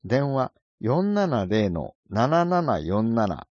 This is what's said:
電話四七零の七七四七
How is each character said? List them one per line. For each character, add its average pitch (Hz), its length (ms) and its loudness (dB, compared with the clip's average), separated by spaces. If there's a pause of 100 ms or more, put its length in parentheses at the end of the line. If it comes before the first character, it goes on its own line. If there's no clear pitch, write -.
電 135 300 0
話 131 180 -2 (280)
四 180 340 0
七 147 320 0
零 104 240 2
の 82 240 -6 (160)
七 143 340 2
七 165 360 0
四 107 340 0
七 101 380 -2